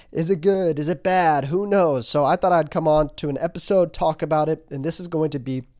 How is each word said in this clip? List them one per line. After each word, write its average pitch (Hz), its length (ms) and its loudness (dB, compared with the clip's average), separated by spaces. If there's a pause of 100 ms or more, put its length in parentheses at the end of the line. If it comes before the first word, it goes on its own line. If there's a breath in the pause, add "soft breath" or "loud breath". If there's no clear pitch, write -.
(140 loud breath)
is 165 160 -2
it 190 100 0
good? 180 400 0
Is 147 80 -4
it 175 160 -4
bad? 170 400 2
Who 180 240 -2
knows? 165 400 2
So 147 160 0
I 151 140 2
thought 180 160 2
I'd 156 180 2
come 160 160 -2
on 151 300 2
to 156 100 -6
an 143 140 -4
episode, 175 500 0
talk 160 300 -2
about 151 260 0
it, 156 240 -4
and 139 100 -8
this 165 160 -6
is 175 120 -10
going 156 220 -2
to 143 80 -6
be 131 240 -6 (160)